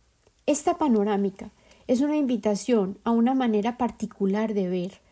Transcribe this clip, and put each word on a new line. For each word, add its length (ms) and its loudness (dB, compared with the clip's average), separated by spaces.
Esta 320 0
panorámica 720 0
es 140 2
una 160 0
invitación 880 0
a 60 -2
una 240 4
manera 440 0
particular 760 -2
de 160 -2
ver. 320 -6